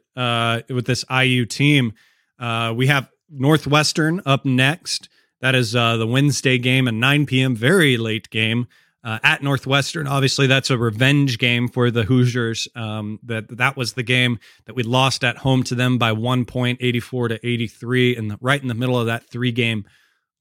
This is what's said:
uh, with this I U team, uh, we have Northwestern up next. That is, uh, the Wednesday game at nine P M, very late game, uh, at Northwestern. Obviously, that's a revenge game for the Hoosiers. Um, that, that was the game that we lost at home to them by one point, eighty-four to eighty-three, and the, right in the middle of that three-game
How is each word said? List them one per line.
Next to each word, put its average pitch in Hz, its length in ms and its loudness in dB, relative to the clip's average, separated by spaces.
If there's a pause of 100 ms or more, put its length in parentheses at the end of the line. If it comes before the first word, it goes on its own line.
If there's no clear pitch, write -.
(160)
uh, 117 540 -2
with 123 180 -4
this 123 220 -2
I 131 140 2
U 127 220 2
team, 139 480 2 (460)
uh, 117 360 -4
we 127 120 0
have 139 220 0 (200)
Northwestern 151 960 0
up 139 200 0
next. 131 640 -2 (320)
That 131 120 2
is, 120 220 0
uh, 113 220 2
the 110 100 -2
Wednesday 131 500 2
game 127 300 2
at 113 80 -2
nine 139 320 2
P 131 140 0
M, 131 140 0
very 139 420 4
late 110 320 -6
game, 113 380 -2 (360)
uh, 110 200 -8
at 151 200 2
Northwestern. 139 640 -2
Obviously, 135 400 2
that's 135 220 2
a 131 80 2
revenge 127 600 2
game 120 300 2
for 120 240 0
the 113 120 0
Hoosiers. 120 720 0
Um, 107 480 -8
that, 113 320 -8
that 127 220 0
was 123 160 -4
the 127 100 -6
game 123 360 0 (260)
that 110 100 -18
we 123 80 -2
lost 127 400 0
at 120 140 -2
home 131 260 0
to 123 120 -4
them 127 220 0
by 113 140 2
one 120 320 -2
point, 123 380 -4
eighty-four 123 480 -2
to 113 180 -6
eighty-three, 120 680 0
and 107 160 -6
the, 104 100 -10
right 139 200 0
in 131 60 -8
the 120 60 -4
middle 127 260 -2
of 113 60 0
that 117 240 -4
three-game 117 560 -2 (560)